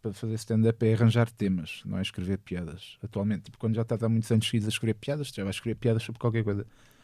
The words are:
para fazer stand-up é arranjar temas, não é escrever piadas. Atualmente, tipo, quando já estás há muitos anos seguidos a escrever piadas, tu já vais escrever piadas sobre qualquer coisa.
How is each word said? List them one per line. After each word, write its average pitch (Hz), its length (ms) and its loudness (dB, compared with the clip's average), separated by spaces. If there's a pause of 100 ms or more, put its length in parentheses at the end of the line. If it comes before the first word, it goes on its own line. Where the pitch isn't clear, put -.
para 110 100 -6
fazer 110 220 -6
stand-up 110 520 2
é 110 80 4
arranjar 113 380 4
temas, 92 540 -2
não 98 120 -4
é 95 40 -2
escrever 95 380 -4
piadas. 87 640 -10
Atualmente, 107 420 -2
tipo, - 140 -20
quando 110 180 -2
já 117 80 0
estás 117 200 -2
há 113 60 2
muitos 113 240 2
anos 110 120 4
seguidos 107 220 0
a - 20 -2
escrever 110 260 0
piadas, 143 360 -6
tu - 60 -18
já 101 80 -4
vais 98 100 -2
escrever 113 200 -4
piadas 113 280 2
sobre 113 160 -10
qualquer 113 240 2
coisa. 101 220 -2 (380)